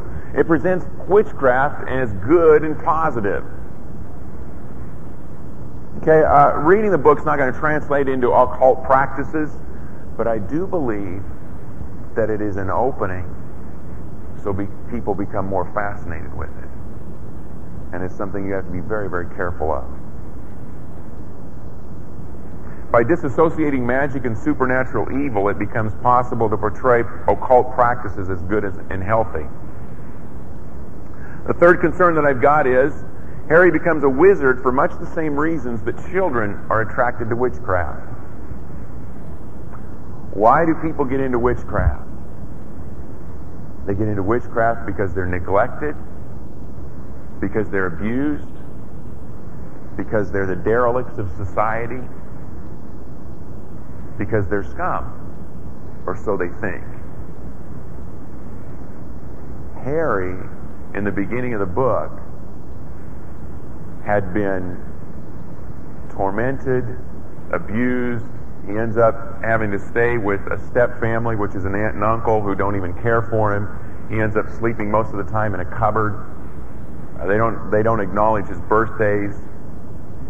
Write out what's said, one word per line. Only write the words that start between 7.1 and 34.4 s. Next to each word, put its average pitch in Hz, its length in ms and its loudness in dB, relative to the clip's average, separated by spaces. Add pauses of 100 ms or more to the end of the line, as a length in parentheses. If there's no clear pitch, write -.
not 147 140 2
gonna 131 120 2
translate 147 560 0
into 131 220 2
occult 120 540 4
practices, 139 680 2 (680)
but 113 120 0
I 113 100 2
do 135 300 -2
believe 107 560 0 (880)
that 110 160 2
it 104 120 0
is 101 160 0
an 95 120 -2
opening 92 680 0 (1080)
so 101 100 0
be-, 98 140 0 (240)
people 107 240 0
become 98 320 -2
more 95 260 0
fascinated 92 640 -2
with 73 120 -2
it. - 200 -2 (1200)
And 90 100 -2
it's 90 120 -2
something 98 300 -2
you 98 80 0
have 95 120 0
to 85 60 -2
be 90 100 -2
very, 101 280 -2
very 87 260 -2
careful 87 360 0
of. 65 140 0 (3000)
By 120 120 8
disassociating 156 760 2
magic 127 440 0
and 113 120 0
supernatural 131 880 0
evil, 101 240 0
it 95 100 0
becomes 104 420 -2
possible 123 480 2
to 104 80 0
portray 117 440 2 (260)
occult 123 460 4
practices 107 560 0
as 92 140 -2
good 101 200 0
as, 92 140 -2 (120)
and 95 140 -2
healthy. 104 420 0 (2000)
The - 60 2
third 175 280 6
concern 170 340 4
that 151 100 2
I've 135 160 2
got 143 240 4
is 127 280 4 (560)
Harry 175 220 8
becomes 156 320 2
a 143 60 6
wizard 139 520 6